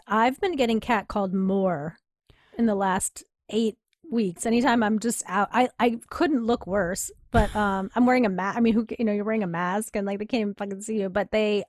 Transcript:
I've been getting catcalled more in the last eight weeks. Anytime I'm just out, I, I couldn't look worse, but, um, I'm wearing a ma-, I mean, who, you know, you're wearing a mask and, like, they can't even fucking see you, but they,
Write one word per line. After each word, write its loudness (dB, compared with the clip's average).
I've 2
been -2
getting 2
catcalled -2
more 0
in 2
the 2
last -2
eight 0
weeks. -2
Anytime 2
I'm 2
just -4
out, 0
I, 2
I 0
couldn't 0
look 0
worse, -2
but, 4
um, 0
I'm 4
wearing 4
a 2
ma-, -2
I 0
mean, 4
who, 2
you -2
know, 0
you're -2
wearing -2
a -2
mask -4
and, -2
like, -4
they -6
can't -2
even -2
fucking -8
see -4
you, -2
but -2
they, 2